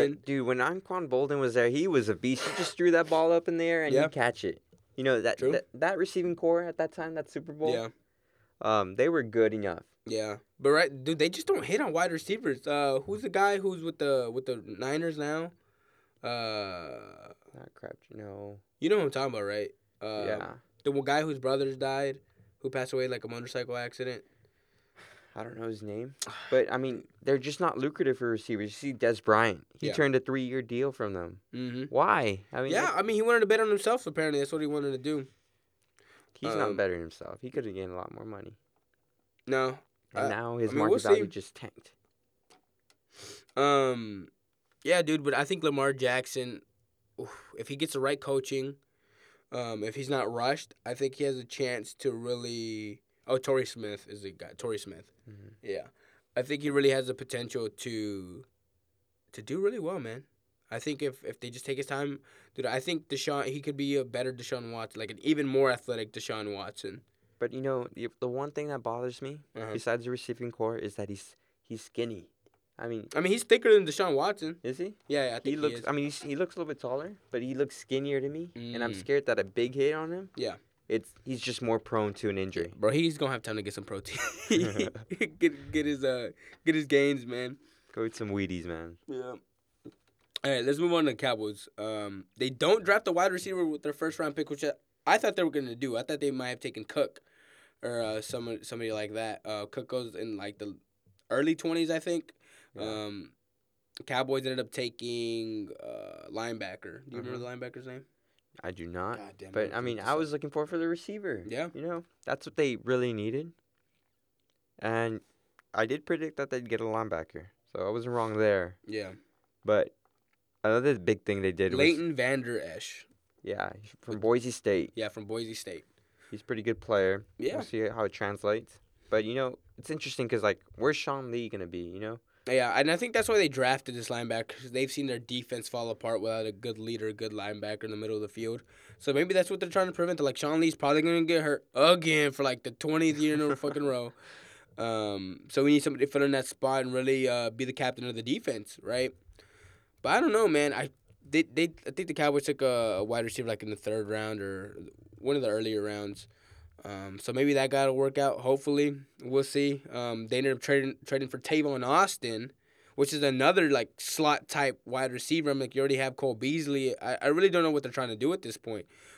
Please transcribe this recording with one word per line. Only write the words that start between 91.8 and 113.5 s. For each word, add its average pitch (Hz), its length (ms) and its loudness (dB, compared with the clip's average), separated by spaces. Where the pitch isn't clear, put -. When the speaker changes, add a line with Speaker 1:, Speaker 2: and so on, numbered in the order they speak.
Speaker 2:
they 131 140 0
don't 175 340 4
draft 202 220 4
a 190 40 2
wide 180 220 4
receiver 180 320 -2
with 151 160 -2
their 147 100 -2
first 156 280 -4
round 151 160 -4
pick, 151 160 -4
which 143 120 -4
I, 143 100 0
I 185 100 8
thought 214 180 2
they 175 80 4
were 165 60 4
gonna 127 260 -2
do. 120 220 -2
I 120 60 0
thought 151 180 -4
they 143 80 2
might 127 200 -2
have 123 100 -6
taken 110 260 -8
Cook - 360 -2
or, 120 220 -2
uh, 110 180 -2
someone, 117 420 -6
somebody 117 280 -6
like 107 240 -4
that. 110 280 -4
Uh, 104 220 -4
Cook 123 240 -10
goes 123 260 -4
in, 107 220 -6
like, 101 220 -10
the 101 180 -8
early 151 240 2
twenties, 165 340 0
I 165 100 0
think. 170 340 -4
Speaker 1:
Yeah. 104 80 -8
Speaker 2:
Um, 104 480 -8
Cowboys 131 380 0
ended 131 160 -2
up 110 120 -8
taking, 113 960 -4
uh, 50 480 -12
linebacker. 104 800 -8
Do 120 60 -14
you - 20 -6
remember 123 280 -8
Speaker 1:
Uh-huh. 123 100 -10
Speaker 2:
the 123 100 -12
linebacker's 127 220 -14
name? 127 180 -14
Speaker 1:
I 90 80 -6
do 85 160 -10
not. 92 300 -4
Speaker 2:
God 101 220 -16
damn, 95 120 -16
Speaker 1:
But, 107 220 0
Speaker 2:
I - 40 -4
Speaker 1:
I 120 40 -2
mean, 120 160 -4
Speaker 2:
looked 104 100 -6
Speaker 1:
I 127 60 2
Speaker 2:
this 156 60 2
Speaker 1:
was 156 100 -2
Speaker 2:
up. 147 40 -4
Speaker 1:
looking 147 180 -6
for, 151 160 -2
for 170 100 -6
the 165 100 0
receiver. 170 600 -6
Speaker 2:
Yeah. 143 260 -4
Speaker 1:
You 135 80 -12
know, 170 220 -6
that's - 200 -4
what - 120 -14
they 139 200 2
really 127 360 0
needed. 120 380 -4